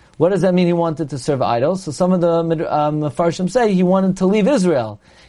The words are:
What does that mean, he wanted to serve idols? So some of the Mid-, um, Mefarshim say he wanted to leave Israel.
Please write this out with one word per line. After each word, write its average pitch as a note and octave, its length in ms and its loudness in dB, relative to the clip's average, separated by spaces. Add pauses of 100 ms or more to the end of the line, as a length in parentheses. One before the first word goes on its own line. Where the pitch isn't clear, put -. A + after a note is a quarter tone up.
(180)
What D#3+ 100 4
does F#3+ 140 0
that F#3 100 2
mean, F3+ 140 2
he F3 80 2
wanted E3 340 -2
to C#3+ 100 -8
serve C3 220 -2
idols? B2 440 0
So D#3 60 -10
some F3+ 220 0
of F#3 80 0
the E3 220 2
Mid-, E3 240 -2
um, D3+ 340 -2
Mefarshim E3+ 480 -2
say A3+ 240 0
he F#3 100 2
wanted F#3 360 0
to F#3+ 80 0
leave G3 200 2
Israel. E3 540 0 (280)